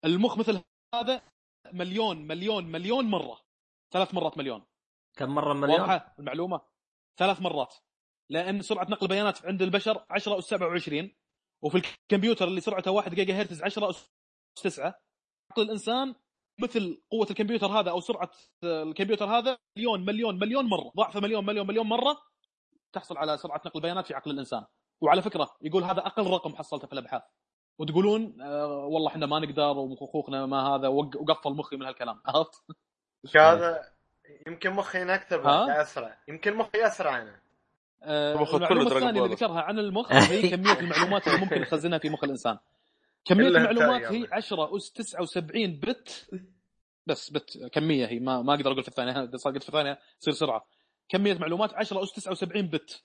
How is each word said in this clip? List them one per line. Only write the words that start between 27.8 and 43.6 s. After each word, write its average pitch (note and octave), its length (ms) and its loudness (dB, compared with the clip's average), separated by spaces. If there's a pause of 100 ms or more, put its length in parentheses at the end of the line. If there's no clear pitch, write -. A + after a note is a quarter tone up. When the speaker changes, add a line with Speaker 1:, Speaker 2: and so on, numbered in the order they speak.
Speaker 1:
آه، D3 260 -4
والله D3 400 0
إحنا D#3 180 -2
ما D3 140 2
نقدر D3 380 2
ومخوخنا C3+ 680 -6
ما C3+ 300 0
هذا C3+ 120 0
وق-، C#3+ 340 0
وقفل D#3 320 2
مخي D3 220 -8
من C3+ 100 -8
هالكلام. A#2+ 380 -8
<laughs> - 20 -8
عرفت؟ D3+ 380 0 (720)
Speaker 3:
هذا E3 580 8 (540)
يمكن E3+ 220 -4
مخي F#3 320 -2
أنا F3+ 140 0
أكثر F#3 260 -2
Speaker 1:
ها؟ C#3+ 220 6
Speaker 3:
ولا D3+ 180 2
أسرع. A#2 360 -6 (100)
يمكن D#3+ 280 -4
مخي A3+ 320 0
أسرع D3 340 0
أنا. G#2 200 -18 (600)
Speaker 1:
آه، D3+ 320 0
Speaker 4:
مخك D3+ 160 2
كله D3+ 60 4
Speaker 1:
المعلومة F3 260 4
Speaker 4:
دراجون - 140 4
Speaker 1:
الثانية A#3+ 120 4
اللي G#3 120 2
Speaker 4:
بول. F#3+ 100 2
Speaker 1:
ذكرها E3+ 300 -2
عن G3+ 180 -2
المخ G#3 320 -2
Speaker 2:
<laughs> - 200 8
Speaker 1:
هي G3 180 2
كمية F#3 300 4
المعلومات F3 480 0
اللي E3 120 4
ممكن F#3 220 0
يخزنها D#3+ 360 -2
في D3+ 120 -2
مخ D3+ 140 -4
الإنسان. B2 340 -4 (680)
كمية G#3 220 8
Speaker 3:
إلا E3 140 8